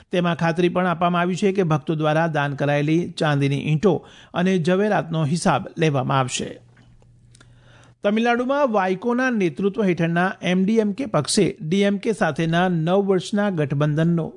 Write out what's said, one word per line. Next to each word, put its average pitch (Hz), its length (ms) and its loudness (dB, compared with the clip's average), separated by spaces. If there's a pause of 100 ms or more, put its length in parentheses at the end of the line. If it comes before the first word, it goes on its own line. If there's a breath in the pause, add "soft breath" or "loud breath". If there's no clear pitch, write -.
(120)
તેમાં 175 240 0
ખાતરી 170 340 0
પણ 180 180 -2
આપવામાં 175 340 0
આવી 180 140 0
છે 190 160 0
કે 190 120 0
ભક્તો 156 320 0
દ્વારા 156 320 0
દાન 143 260 -2
કરાયેલી 147 560 0
ચાંદીની 143 520 0 (100)
ઈંટો 156 360 2 (260 loud breath)
અને 185 240 0
જવેરાતનો 165 680 0
હિસાબ 147 400 0 (120)
લેવામાં 139 420 0
આવશે. - 400 -4 (1400 soft breath)
તમિલનાડુમાં 240 680 0
વાઇકોના 214 580 0
નેતૃત્વ 196 540 -2
હેઠળના 175 480 0 (100)
એમ 185 240 0
ડી 220 120 2
એમ 208 140 2
કે 269 140 -6
પક્ષે - 560 0
ડી 180 200 0
એમ 202 160 2
કે 214 160 -2
સાથેના 170 540 0
નવ 180 380 2
વર્ષના 196 440 0
ગઠબંધનનો 156 880 0